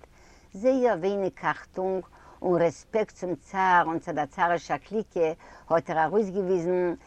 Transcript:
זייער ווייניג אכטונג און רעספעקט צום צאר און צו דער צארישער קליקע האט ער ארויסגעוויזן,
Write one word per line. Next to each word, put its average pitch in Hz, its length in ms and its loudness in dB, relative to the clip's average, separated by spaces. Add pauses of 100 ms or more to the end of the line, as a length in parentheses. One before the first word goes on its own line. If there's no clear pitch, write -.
(540)
זייער 247 440 2
ווייניג 190 440 -2
אכטונג 185 640 -4 (380)
און 175 200 2
רעספעקט - 540 -2
צום 180 200 -6
צאר 185 500 2
און 165 140 -4
צו 175 120 -8
דער 147 140 -2
צארישער 170 520 -2
קליקע 175 540 -2 (380)
האט 165 200 2
ער 160 140 2
ארויסגעוויזן, 180 880 0 (140)